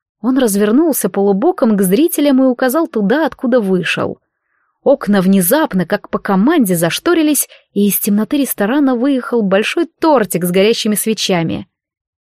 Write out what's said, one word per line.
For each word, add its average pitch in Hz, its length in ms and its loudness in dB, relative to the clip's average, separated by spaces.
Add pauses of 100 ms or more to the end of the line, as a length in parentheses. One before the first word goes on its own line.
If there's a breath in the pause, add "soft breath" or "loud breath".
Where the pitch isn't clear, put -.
(200)
Он 262 180 0
развернулся 220 680 0
полубоком 202 680 0
к 196 60 0
зрителям 269 600 2
и 262 40 4
указал 262 420 0
туда, 233 380 0
откуда 254 340 -2
вышел. 180 580 -2 (640)
Окна 208 380 2
внезапно, 190 640 0
как - 240 -6
по 214 80 -4
команде, 208 560 0
зашторились, 302 760 0 (240 soft breath)
и 202 140 0
из 196 140 -2
темноты 214 380 -2
ресторана 262 580 0
выехал 247 460 -2
большой 208 440 0
тортик 220 580 0
с 175 60 -2
горящими 214 440 0
свечами. 190 760 -4 (520)